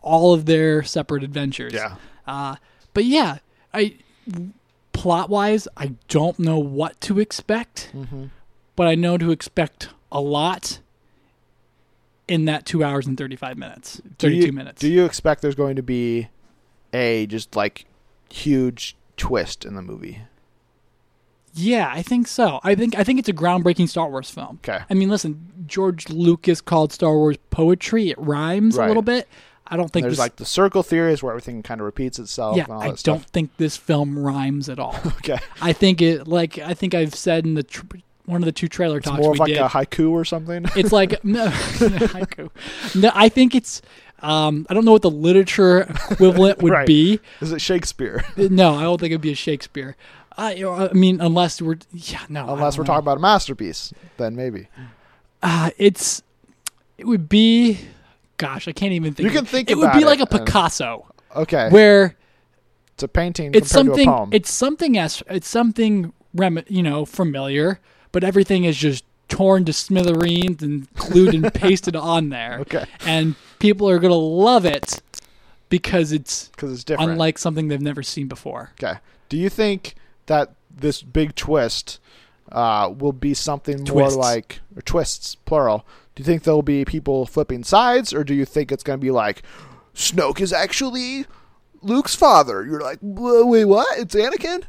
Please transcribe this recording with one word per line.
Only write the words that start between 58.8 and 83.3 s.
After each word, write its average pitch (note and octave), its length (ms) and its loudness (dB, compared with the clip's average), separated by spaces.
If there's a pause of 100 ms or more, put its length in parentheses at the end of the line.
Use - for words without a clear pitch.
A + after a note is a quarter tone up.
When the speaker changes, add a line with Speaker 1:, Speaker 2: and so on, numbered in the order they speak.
Speaker 1:
even D#3+ 220 -4
think - 80 -6
Speaker 2:
You G#3+ 60 0
Speaker 1:
of A3 60 -6
Speaker 2:
can D4 100 0
Speaker 1:
it. - 20 -16
Speaker 2:
think B3+ 240 -2
Speaker 1:
It C#4+ 80 2
would D#4 60 4
Speaker 2:
about D4 120 6
Speaker 1:
be D4+ 80 8
like C#4+ 140 6
Speaker 2:
it C4+ 120 0
Speaker 1:
a G#3+ 60 2
Speaker 2:
and G#3+ 80 -2
Speaker 1:
Picasso. D#3 600 -2 (280)
Speaker 2:
Okay. D3 360 0
Speaker 1:
Where G3+ 440 8 (800)
Speaker 2:
It's - 80 -12
a C3+ 60 -6
painting E3+ 480 -4
Speaker 1:
it's A3 160 4
Speaker 2:
compared C4+ 140 6
to C4+ 80 2
a - 20 0
Speaker 1:
something, C4+ 120 6
Speaker 2:
poem. G3+ 240 2
Speaker 1:
it's - 200 0
something C#4+ 480 0
as, D#3+ 280 -6
it's F#3 200 -6
something A3 640 0 (220)
rem-, F3 320 0
you F#3 160 0
know, D3+ 200 -2
familiar, D3 760 -2 (320)
but F3+ 120 -2
everything F#3+ 400 2
is D#3+ 140 0
just C#3 260 -2 (260)
torn F#3+ 360 4
to D#3 80 -2
smithereens F3 880 0
and C#3+ 300 -6
glued F#3 420 6
and D#3 180 0
Speaker 2:
<laughs> - 0 -
Speaker 1:
pasted F#3 420 2
on D#3+ 340 0
there. A#2+ 320 -8
Speaker 2:
Okay. - 240 -6 (200)
Speaker 1:
And D#3+ 300 0 (240)
people G3+ 300 4
are F3+ 100 4
gonna F3+ 140 4
love F3 520 4
it C#3+ 360 -4 (680)
because E3+ 420 0
it's - 440 -6
Speaker 2:
'Cause C#3 160 -10
it's A#2+ 120 -12
different. D#3+ 280 -2
Speaker 1:
unlike D#3+ 260 -2
something D#3+ 300 -4
they've C#3+ 140 -4
never C#3 220 -6
seen C#3 240 -8
before. - 440 -14 (100)
Speaker 2:
Okay. - 180 -6 (300)
Do D3 80 -6
you F#3 120 0
think G3+ 460 -4 (320)
that D3 260 0 (200)
this C#3 280 -4
big D3+ 340 -2
twist, - 640 -4 (520)
uh, G#2+ 460 0
will C#3 140 -2
be C#3 220 -4